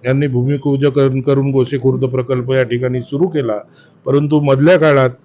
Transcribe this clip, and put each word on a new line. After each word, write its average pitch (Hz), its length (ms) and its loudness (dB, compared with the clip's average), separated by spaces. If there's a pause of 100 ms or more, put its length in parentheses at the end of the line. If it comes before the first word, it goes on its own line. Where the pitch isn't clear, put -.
यांनी 139 220 0
भूमिपूजन 139 600 0
करून, 135 320 0
करून 139 300 0
गोसे 131 260 0
खुर्द 131 280 0
प्रकल्प 127 460 -4
या 131 120 2
ठिकाणी 123 380 -4
सुरू 147 260 -2
केला, 127 300 -4 (480)
परंतु 147 340 0
मधल्या 147 400 4
काळात 139 300 2 (160)